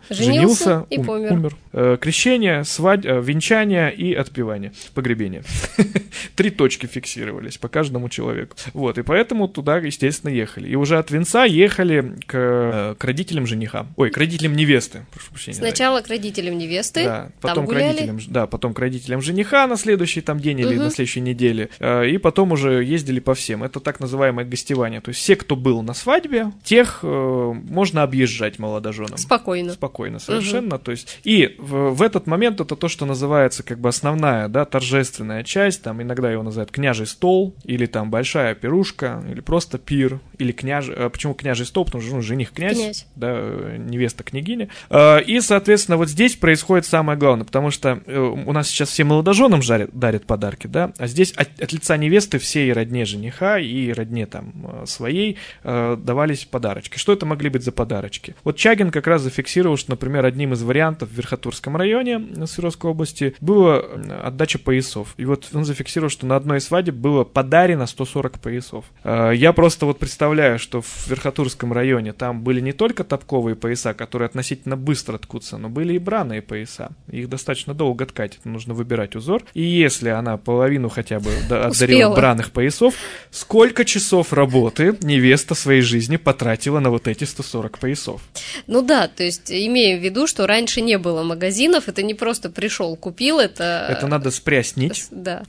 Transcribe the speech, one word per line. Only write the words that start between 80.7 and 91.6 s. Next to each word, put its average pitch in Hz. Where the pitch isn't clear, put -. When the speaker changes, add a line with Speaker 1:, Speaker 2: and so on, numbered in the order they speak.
Speaker 2:
хотя 110
бы, 104
да, 117
отдарила 120
Speaker 1:
Успела. 208
Speaker 2:
браных 123
поясов, 151
сколько 233
часов 185
работы 135
невеста 143
своей 139
жизни 117
потратила 135
на 131
вот 117
эти 110
сто -
сорок 110
поясов? -
Speaker 1:
Ну 240
да, 247
то -
есть 175
имеем 208
в -
виду, 196
что 208
раньше 220
не 226
было 170
магазинов, 196